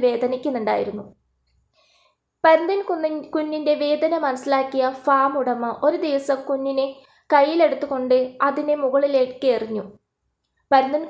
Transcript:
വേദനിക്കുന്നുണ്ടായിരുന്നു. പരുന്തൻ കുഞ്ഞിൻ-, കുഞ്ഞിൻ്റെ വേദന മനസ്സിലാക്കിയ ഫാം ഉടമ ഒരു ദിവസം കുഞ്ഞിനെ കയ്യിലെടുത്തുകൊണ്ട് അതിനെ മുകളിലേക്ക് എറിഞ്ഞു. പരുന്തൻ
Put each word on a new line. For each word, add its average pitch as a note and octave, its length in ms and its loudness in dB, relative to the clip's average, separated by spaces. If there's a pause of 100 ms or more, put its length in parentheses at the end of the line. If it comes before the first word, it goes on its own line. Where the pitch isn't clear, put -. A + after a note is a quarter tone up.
വേദനിക്കുന്നുണ്ടായിരുന്നു. A#3 1000 -2 (1400)
പരുന്തൻ E4+ 440 4
കുഞ്ഞിൻ-, D#4 460 -4
കുഞ്ഞിൻ്റെ D4+ 480 0
വേദന D4+ 440 0
മനസ്സിലാക്കിയ C4 640 -2 (120)
ഫാം C#4 360 2
ഉടമ A#3 340 -4 (120)
ഒരു E4 200 2
ദിവസം C#4 420 -2
കുഞ്ഞിനെ C4+ 380 -2 (440)
കയ്യിലെടുത്തുകൊണ്ട് C#4 880 2 (300)
അതിനെ D4 360 0
മുകളിലേക്ക് C4 720 0
എറിഞ്ഞു. G#3+ 280 -6 (840)
പരുന്തൻ C#4 400 2